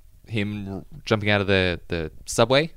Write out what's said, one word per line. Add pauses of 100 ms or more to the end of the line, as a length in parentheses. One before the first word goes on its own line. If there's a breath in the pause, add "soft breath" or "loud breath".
(280)
him
r-, (220)
jumping
out
of
the,
the (140)
subway (100)